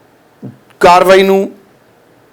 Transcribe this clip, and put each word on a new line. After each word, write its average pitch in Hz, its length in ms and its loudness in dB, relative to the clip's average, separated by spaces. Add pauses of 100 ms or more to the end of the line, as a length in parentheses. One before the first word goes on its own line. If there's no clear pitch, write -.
(800)
ਕਾਰਵਾਈ 185 420 2
ਨੂੰ 196 280 -2 (840)